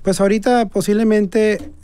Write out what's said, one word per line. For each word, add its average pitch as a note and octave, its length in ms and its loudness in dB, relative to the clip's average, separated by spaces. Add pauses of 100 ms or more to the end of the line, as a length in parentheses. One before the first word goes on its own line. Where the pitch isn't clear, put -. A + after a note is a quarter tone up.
pues F#3+ 180 -2
ahorita A3 460 2
posiblemente G#3 1040 0 (140)